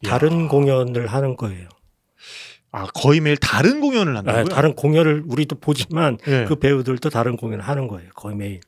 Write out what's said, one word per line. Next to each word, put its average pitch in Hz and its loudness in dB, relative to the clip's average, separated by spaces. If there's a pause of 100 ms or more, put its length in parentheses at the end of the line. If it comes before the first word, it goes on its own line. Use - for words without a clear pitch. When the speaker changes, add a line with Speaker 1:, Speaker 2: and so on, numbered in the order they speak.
Speaker 1:
야. 101 -4
Speaker 2:
다른 156 2
공연을 127 2
하는 131 -2
거예요. 92 -8 (1040)
Speaker 1:
아, 98 -8
거의 147 4
매일 147 2
다른 196 2
공연을 220 0
한다고요? 107 0
Speaker 2:
아, - 2
다른 156 2
공연을 151 2
우리도 147 -2
보지만 147 0 (100)
Speaker 1:
예. 135 2
Speaker 2:
그 151 0
배우들도 131 0
다른 117 0
공연을 107 -8
하는 139 -2
거예요. 90 -12
거의 104 -10
매일. 101 -8